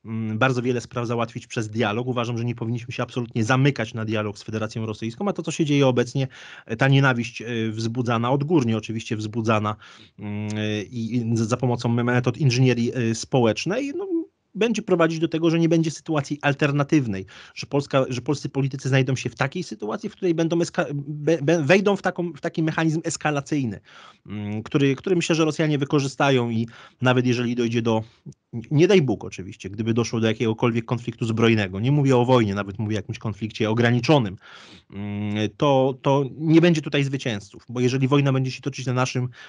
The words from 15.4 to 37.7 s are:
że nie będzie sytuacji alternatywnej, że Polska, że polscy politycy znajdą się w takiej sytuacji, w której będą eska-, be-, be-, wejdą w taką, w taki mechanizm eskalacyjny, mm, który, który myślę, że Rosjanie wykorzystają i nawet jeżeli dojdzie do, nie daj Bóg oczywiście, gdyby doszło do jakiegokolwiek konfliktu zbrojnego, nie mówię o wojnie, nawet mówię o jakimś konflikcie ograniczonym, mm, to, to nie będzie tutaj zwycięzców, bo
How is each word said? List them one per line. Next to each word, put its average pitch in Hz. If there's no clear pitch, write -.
że 165
nie 165
będzie 165
sytuacji 147
alternatywnej, 143
że -
Polska, 139
że 127
polscy 139
politycy 135
znajdą 131
się -
w -
takiej 135
sytuacji, 208
w -
której 175
będą 165
eska-, 170
be-, 147
be-, 160
wejdą 190
w -
taką, 175
w 143
taki 165
mechanizm 160
eskalacyjny, 139
mm, 104
który, 139
który 185
myślę, 170
że 160
Rosjanie 151
wykorzystają 139
i 117
nawet 127
jeżeli 120
dojdzie 120
do, 113
nie 156
daj 190
Bóg 113
oczywiście, 95
gdyby 110
doszło 117
do 110
jakiegokolwiek 113
konfliktu 117
zbrojnego, 110
nie 131
mówię 135
o 120
wojnie, 117
nawet 101
mówię 107
o -
jakimś -
konflikcie 107
ograniczonym, 117
mm, 104
to, 135
to 143
nie 160
będzie 160
tutaj 143
zwycięzców, 131
bo 120